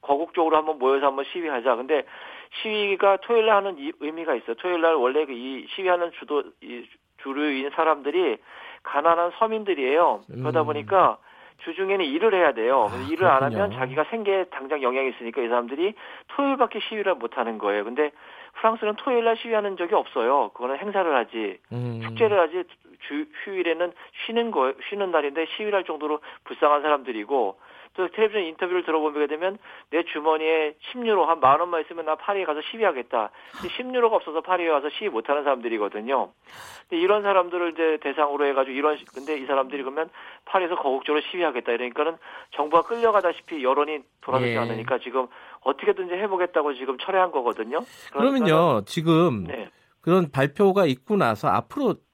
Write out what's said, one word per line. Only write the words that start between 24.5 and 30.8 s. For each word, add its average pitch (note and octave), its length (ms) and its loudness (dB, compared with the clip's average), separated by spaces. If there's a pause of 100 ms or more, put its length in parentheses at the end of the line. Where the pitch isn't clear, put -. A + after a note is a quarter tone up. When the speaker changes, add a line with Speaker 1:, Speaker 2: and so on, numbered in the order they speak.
Speaker 1:
거, C#3 240 0 (160)
쉬는 G3+ 220 -4
날인데 D3+ 340 0 (100)
시위를 G#3+ 180 -4
할 F#3 100 0
정도로 D3+ 340 -4 (260)
불쌍한 D3 380 2
사람들이고, B2 760 0 (360)
또 F#3 140 -2
텔레비전 G#3+ 360 0
인터뷰를 F3 420 -2
들어보게 D3+ 400 0
되면 F3 320 -4 (320)
"내 E3 140 0
주머니에 D#3 760 0